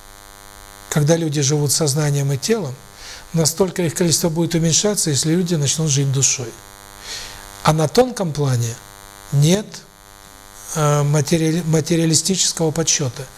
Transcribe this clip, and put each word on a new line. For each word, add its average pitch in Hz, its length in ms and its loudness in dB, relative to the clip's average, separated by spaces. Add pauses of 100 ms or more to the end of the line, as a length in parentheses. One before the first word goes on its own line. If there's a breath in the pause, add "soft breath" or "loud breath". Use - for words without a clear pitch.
(880)
когда 151 260 4
люди 156 260 0
живут 147 300 2
сознанием 143 640 0
и 135 40 -2
телом, 185 380 -2 (560 loud breath)
настолько 175 520 0
их 160 120 -2
количество 175 320 2
будет 165 280 0
уменьшаться, 170 560 2
если 156 220 0
люди 175 220 0
начнут 156 340 0
жить 139 220 2
душой. 131 400 0 (1120 loud breath)
А 160 80 4
на 156 160 2
тонком 208 460 2
плане 123 420 0 (560)
нет, 165 340 4 (1120)
э, 147 280 4
матери-, 160 640 2
материалистического 160 1040 2
подсчета. 143 520 -2 (140)